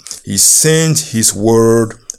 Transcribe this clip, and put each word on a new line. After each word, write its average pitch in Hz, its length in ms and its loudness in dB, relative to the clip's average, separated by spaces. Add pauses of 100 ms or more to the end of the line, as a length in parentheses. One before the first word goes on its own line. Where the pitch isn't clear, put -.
(240)
He 101 140 -6
sent 160 640 0
his - 340 -4
word 113 640 2 (240)